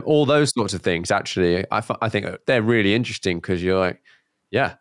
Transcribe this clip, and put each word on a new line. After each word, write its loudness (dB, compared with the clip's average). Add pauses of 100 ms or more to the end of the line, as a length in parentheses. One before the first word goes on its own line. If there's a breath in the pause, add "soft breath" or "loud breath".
all 4
those 2
sorts -2
of -6
things, -2
actually, 0
I 0
f-, -6
I -2
think -2 (200)
they're 2
really 2
interesting -2
'cause -2
you're 2
like, -2 (500 soft breath)
yeah, -2